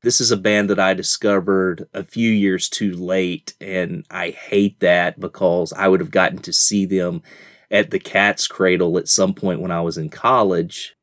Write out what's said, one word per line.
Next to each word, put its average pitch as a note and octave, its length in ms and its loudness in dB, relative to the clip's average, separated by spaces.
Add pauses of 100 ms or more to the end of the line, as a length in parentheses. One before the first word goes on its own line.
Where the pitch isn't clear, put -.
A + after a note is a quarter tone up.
This A#2+ 180 0
is A#2 100 0
a A2+ 60 2
band G2+ 340 0
that F#2+ 80 2
I F#2+ 160 2
discovered F#2+ 960 0
a F#2+ 120 -8
few A2+ 260 -2
years G2 380 0
too G2+ 240 -2
late, F2+ 680 -4
and F2 500 -6
I F2 200 -6
hate G2+ 500 0
that F2 400 2
because F2 520 0
I G2 160 0
would F#2 120 4
have D#2+ 100 -6
gotten F#2 280 0
to - 140 -12
see G2+ 320 0
them F2 380 -4 (480)
at G2+ 200 2
the F#2+ 80 -2
Cat's - 480 0
Cradle F2+ 520 2
at E2+ 100 -4
some G2 260 2
point F2+ 260 -4
when F2+ 100 -6
I E2+ 100 -2
was E2+ 160 -4
in D#2 140 -8
college. G2 920 0